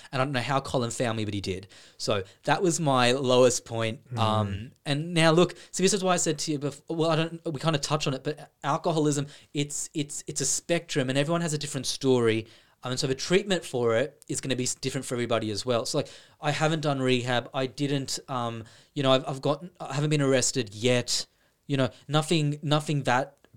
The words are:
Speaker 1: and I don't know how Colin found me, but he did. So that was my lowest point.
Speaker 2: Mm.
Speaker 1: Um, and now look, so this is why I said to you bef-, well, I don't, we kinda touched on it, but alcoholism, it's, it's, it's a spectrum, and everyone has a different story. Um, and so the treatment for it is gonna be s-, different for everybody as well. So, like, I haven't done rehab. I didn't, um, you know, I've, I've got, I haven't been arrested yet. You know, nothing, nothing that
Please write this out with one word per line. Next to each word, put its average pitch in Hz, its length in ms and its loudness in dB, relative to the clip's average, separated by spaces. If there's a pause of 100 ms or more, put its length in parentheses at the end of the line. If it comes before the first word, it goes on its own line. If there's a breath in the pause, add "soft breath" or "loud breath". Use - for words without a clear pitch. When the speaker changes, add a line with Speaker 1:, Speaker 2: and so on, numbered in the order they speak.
(120)
Speaker 1:
and 131 100 -2
I 135 40 2
don't 147 80 -4
know 123 80 0
how 135 180 0
Colin 120 320 -2
found 113 260 -2
me, 110 80 -4
but 104 80 -6
he 101 80 -6
did. 95 260 -6 (300 loud breath)
So 104 260 -2 (200 soft breath)
that 160 180 2
was 170 180 0
my 127 340 4
lowest 127 520 4
point. 113 340 -4 (140)
Speaker 2:
Mm. 117 60 -4
Speaker 1:
Um, 107 520 0 (140)
and 151 280 -2
now 160 180 6
look, 175 240 4 (160 loud breath)
so - 120 -4
this 185 100 4
is 185 100 -2
why 185 100 2
I 180 40 2
said 160 220 -2
to 160 140 -4
you 139 60 -2
bef-, 139 300 -6
well, 165 200 0
I 156 80 2
don't, 160 240 -2 (120)
we 131 60 -6
kinda 156 200 0
touched 151 280 -2
on 139 60 0
it, 135 100 -8
but - 280 -6 (120)
alcoholism, 151 640 0 (260 loud breath)
it's, 147 400 -4
it's, 147 340 -6
it's - 140 -6
a 131 40 0
spectrum, 156 640 -2
and 131 80 0
everyone 165 240 0
has 160 120 -2
a 151 40 -2
different 139 300 -6
story. 117 600 2 (360 soft breath)
Um, 123 80 -6
and 127 80 -2
so 143 80 0
the 131 80 -2
treatment 196 500 0
for 117 320 2
it - 320 -2
is 147 100 -4
gonna 131 160 -2
be 127 80 -2
s-, - 120 -2
different 131 300 -6
for 131 100 -6
everybody 113 360 0
as 101 140 -6
well. 123 200 0
So, - 120 -4
like, 127 100 -2 (320 loud breath)
I 151 120 -2
haven't 156 280 0
done 143 220 -2
rehab. 123 520 0
I 135 120 -2
didn't, 135 540 -4 (100)
um, 117 340 -4 (300 soft breath)
you 143 100 -2
know, 131 80 4
I've, 131 160 4
I've 135 140 -6
got, 156 240 0 (160)
I 139 120 -8
haven't 147 180 0
been 151 100 4
arrested 127 520 2
yet. 123 520 0 (420)
You 143 80 -2
know, 131 140 2 (180 loud breath)
nothing, 151 560 0
nothing 147 400 0
that 131 320 0 (220)